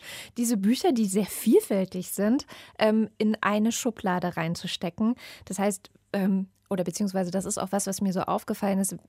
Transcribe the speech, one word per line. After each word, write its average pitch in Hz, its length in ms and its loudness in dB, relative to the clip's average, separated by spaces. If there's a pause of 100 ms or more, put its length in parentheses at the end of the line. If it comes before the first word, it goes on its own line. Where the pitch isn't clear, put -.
<laughs> - 300 -16
diese 233 200 0
Bücher, 233 360 2
die 226 140 2
sehr 190 200 0
vielfältig 202 840 2
sind, 220 360 0 (320)
ähm, 214 300 4 (100)
in 220 220 2
eine 214 320 2
Schublade 180 640 -2
reinzustecken. 175 800 -2 (320)
Das 190 120 -8
heißt, 196 320 -2 (220)
ähm, 190 360 2 (200)
oder 180 160 0
beziehungsweise 185 460 -2
das 185 140 -2
ist 196 140 -4
auch 185 120 -4
was, 202 160 -2
was 196 140 -4
mir 196 120 0
so 180 100 0
aufgefallen 196 560 -2
ist, 190 180 0 (120)